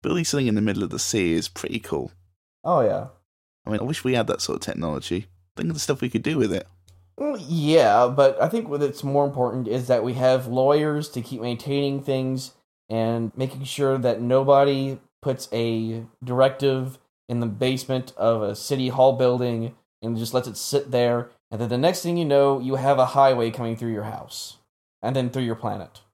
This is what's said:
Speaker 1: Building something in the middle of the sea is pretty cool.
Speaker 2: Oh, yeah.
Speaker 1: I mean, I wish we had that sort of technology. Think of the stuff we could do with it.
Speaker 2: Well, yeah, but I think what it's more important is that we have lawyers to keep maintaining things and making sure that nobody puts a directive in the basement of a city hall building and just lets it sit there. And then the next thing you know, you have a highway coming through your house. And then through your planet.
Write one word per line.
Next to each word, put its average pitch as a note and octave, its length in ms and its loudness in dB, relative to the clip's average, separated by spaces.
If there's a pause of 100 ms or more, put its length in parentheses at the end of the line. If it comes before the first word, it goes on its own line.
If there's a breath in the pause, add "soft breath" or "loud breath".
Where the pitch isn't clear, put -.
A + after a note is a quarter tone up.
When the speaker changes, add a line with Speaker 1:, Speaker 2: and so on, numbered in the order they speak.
Speaker 1:
Building E3+ 200 0
something C#3+ 220 0
in A2 80 2
the G#2 80 2
middle G#2 220 0
of - 80 -4
the - 80 -6
sea F2+ 340 0
is E2+ 140 0
pretty - 320 -8
cool. C#2 320 -8 (520)
Speaker 2:
Oh, D#3 180 2
yeah. G#2 260 0 (580)
Speaker 1:
I G#2 60 -6
mean, G#2+ 80 -2
I - 40 -4
wish C#3+ 200 -6
we B2+ 100 0
had A#2 140 2
that - 140 -4
sort - 160 -4
of - 40 -8
technology. D#2+ 680 -6 (280)
Think - 140 -4
of D#3+ 60 -4
the C#3+ 40 -8
stuff C#3+ 220 -4
we B2+ 80 -2
could A2+ 120 -2
do D#3 160 -2
with G#2+ 160 0
it. - 140 -6 (500)
Speaker 2:
Well, C#4+ 200 -4
yeah, D3 680 4
but C3+ 320 4
I D3+ 80 4
think A3 220 -4
what D3 140 -2
it's C#3 200 -4
more C#3+ 220 2
important B2+ 420 -2
is B2 200 -2
that A#2+ 160 2
we B2 100 -2
have B2+ 320 2
lawyers D3 640 2
to B2 120 -6
keep A2+ 200 -10
maintaining C#3 640 -2
things C3 480 -2 (360)
and A2+ 480 -2
making C3 280 -6
sure C3+ 340 0
that A#2+ 240 0
nobody C3+ 760 4 (240)
puts - 280 -4
a A2+ 520 -2 (200)
directive C3 760 0 (280)
in A#2+ 120 -2
the A#2 80 -2
basement B2+ 680 -2
of A2 280 2
a G#2 120 -2
city C3 340 -2
hall C3 240 6
building A#2+ 600 0 (300)
and A#2 120 -4
just A2+ 200 -6
lets B2 120 0
it G#2 100 -10
sit C#3 340 -4
there. A#2+ 400 0 (180 soft breath)
And G#2+ 100 -8
then A#2 100 -4
the B2 100 -2
next F3 240 2
thing E3+ 140 -2
you E3 80 0
know, C#3 340 4
you C3 160 -2
have C3 240 2
a B2+ 80 6
highway C3 420 4
coming A#2 260 -4
through A#2 180 -4
your G#2 100 -4
house. - 540 -12 (440)
And B2 140 -4
then B2 160 0
through C3 120 -2
your A2+ 120 -2
planet. G2+ 460 -8 (120)